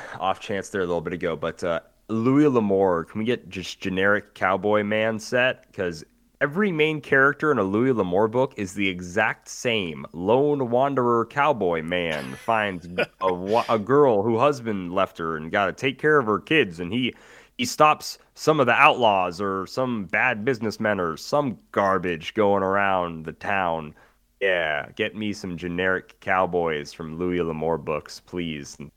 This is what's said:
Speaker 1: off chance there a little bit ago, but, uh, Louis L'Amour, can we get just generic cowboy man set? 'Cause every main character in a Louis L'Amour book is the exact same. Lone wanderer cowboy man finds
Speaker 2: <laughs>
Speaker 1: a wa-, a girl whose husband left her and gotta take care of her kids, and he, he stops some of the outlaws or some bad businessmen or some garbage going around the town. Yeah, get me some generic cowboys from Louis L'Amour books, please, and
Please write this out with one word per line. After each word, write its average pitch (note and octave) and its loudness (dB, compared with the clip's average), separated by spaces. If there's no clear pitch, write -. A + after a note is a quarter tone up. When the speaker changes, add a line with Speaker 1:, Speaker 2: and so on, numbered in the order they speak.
Speaker 1:
off F#2+ -2
chance G2 -6
there G2 -2
a F2+ 0
little F2 -2
bit E2 -6
ago, E2+ -4
but, E2 -6
uh, E2+ -2
Louis C3 4
L'Amour, G2 2
can - -10
we A2 -4
get A2+ -4
just F#2 -12
generic G2 0
cowboy G2+ 0
man G#2+ -2
set? B2 -2
'Cause E2+ -6
every F3 0
main D#3 0
character D3 2
in C3 4
a G2+ 4
Louis G#2+ 2
L'Amour G2+ 2
book B2+ 0
is G2 -6
the G2+ -2
exact F#2 -2
same. F2 -4
Lone B2+ 2
wanderer A#2+ 2
cowboy A2 0
man E2 -2
finds G2+ -2
Speaker 2:
<laughs> F2+ -6
Speaker 1:
a F#2+ 0
wa-, G2 0
a A#2 2
girl A2+ 4
whose A2+ 0
husband A2+ 0
left F#2+ 0
her E2 -4
and D#2 -8
gotta G2 0
take C3 -4
care D3+ 4
of C3 2
her G#2 2
kids, G2+ 0
and F2 -6
he, B2 -2
he B2 -2
stops - 2
some D3+ 2
of B2+ 6
the A#2+ 4
outlaws G#2 4
or F#2+ -2
some A#2+ -4
bad A2 0
businessmen A2 -2
or E2 -2
some C#3+ -2
garbage F#2 0
going G2+ 2
around F#2+ 0
the D#2+ -10
town. E2 -4
Yeah, E2 -2
get G#2+ -4
me G#2 -6
some F2+ -10
generic F2+ -4
cowboys F2 -2
from D#2+ -12
Louis F2+ -2
L'Amour E2 -2
books, D2+ -8
please, D#2+ -10
and D2 -16